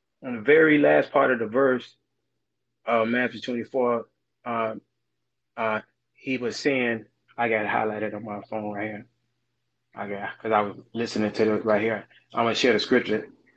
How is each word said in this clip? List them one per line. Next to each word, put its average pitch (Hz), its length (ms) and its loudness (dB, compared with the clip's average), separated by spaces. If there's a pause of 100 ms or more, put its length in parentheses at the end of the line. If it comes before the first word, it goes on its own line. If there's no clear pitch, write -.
(240)
on 123 120 -8
the 107 60 -10
very 151 360 6
last 147 320 4
part 135 220 4
of 117 80 0
the 113 60 -2
verse, 127 500 0 (880)
uh, 113 180 2
Matthew 120 360 -2
twenty-four, 120 640 -2 (380)
uh, 113 300 -4 (800)
uh, 107 240 -2 (320)
he 131 260 -6
was 117 180 -4
saying, 123 500 0 (300)
I 120 120 0
got 110 160 0
it 101 40 -4
highlighted 107 460 -2
on 104 100 -12
my 104 240 -10
phone 107 260 -8
right 104 120 -6
here. 104 200 -10 (880)
I 104 120 -10
got, 101 320 -10
'cause 110 140 -4
I 104 80 4
was 101 160 -4 (160)
listening 107 400 -2
to 107 220 2
it 104 100 -4
right 107 160 2
here. 107 240 -2 (280)
I'm 117 120 0
gonna 113 100 0
share 123 200 4
the 104 40 2
scripture. 107 480 0 (300)